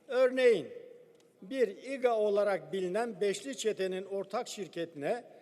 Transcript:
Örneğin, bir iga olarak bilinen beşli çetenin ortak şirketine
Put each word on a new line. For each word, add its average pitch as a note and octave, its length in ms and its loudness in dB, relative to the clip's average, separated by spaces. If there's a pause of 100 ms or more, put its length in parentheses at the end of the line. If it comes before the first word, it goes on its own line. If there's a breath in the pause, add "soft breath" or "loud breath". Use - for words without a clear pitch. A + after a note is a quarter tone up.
Örneğin, B3 600 6 (720)
bir B3 260 0
iga A#3 500 -2
olarak G3+ 560 2
bilinen F#3+ 480 -2
beşli G#3 360 -2
çetenin F#3+ 480 -2
ortak G3 420 -6
şirketine E3+ 760 -6 (180 loud breath)